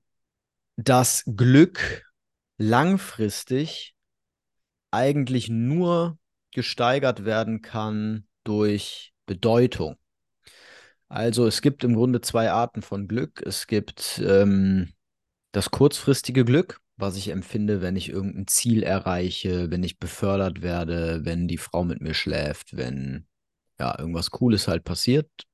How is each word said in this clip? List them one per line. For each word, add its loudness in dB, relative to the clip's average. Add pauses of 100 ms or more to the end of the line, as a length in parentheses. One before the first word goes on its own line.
(760)
dass 2
Glück 4 (520)
langfristig -2 (960)
eigentlich 0
nur 0 (340)
gesteigert 0
werden -2
kann -6 (160)
durch -2 (120)
Bedeutung. 2 (1120)
Also 0
es 0
gibt 2
im 4
Grunde 2
zwei 0
Arten -2
von -8
Glück. -6
Es -8
gibt, -4
ähm, 4 (580)
das -2
kurzfristige 2
Glück, 2 (180)
was -4
ich -8
empfinde, -2
wenn -2
ich -6
irgendein -6
Ziel 2
erreiche, -2
wenn -2
ich -8
befördert -2
werde, -4
wenn -2
die -4
Frau -4
mit -4
mir -6
schläft, -6
wenn -8 (500)
ja, -4
irgendwas -6
Cooles 2
halt 0
passiert, -2 (240)